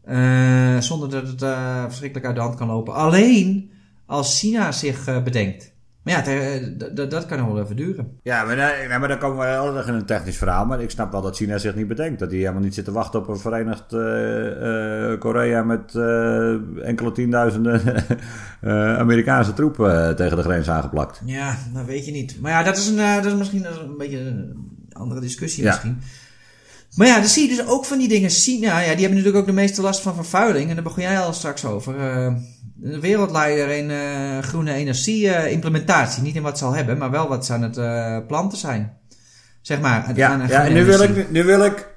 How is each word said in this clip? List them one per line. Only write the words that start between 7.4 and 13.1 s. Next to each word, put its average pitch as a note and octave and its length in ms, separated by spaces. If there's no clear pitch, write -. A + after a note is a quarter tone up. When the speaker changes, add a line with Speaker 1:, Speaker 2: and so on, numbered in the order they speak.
Speaker 1:
wel G#2 100
even G#2 140
duren. D#3 460
Speaker 2:
Ja, A#2+ 220
maar, A#2 120
nee, C#3 320
nee, B2 100
maar C#3 100
dan C#3 100
komen C#3 200
we C3 140
heel C3+ 240
erg B2 120
in A#2+ 60
een G#2+ 120
technisch F#2 300
verhaal. F#2+ 300
Maar B2+ 160
ik A2+ 80
snap G#2 220
wel G2 100
dat F#2 140
China G#2 220
zich G2+ 160
niet G#2+ 140
bedenkt. C3+ 300
Dat F2+ 120
die F#2 100
helemaal F#2+ 220
niet G2 120
zit G2+ 100
te G2+ 80
wachten A2 280